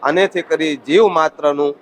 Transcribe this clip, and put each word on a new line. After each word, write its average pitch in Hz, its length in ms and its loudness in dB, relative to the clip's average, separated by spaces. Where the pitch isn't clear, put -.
આનેથી 175 460 -2
કરી 156 240 -2
જીવ 175 160 4
માત્રનું 147 640 -2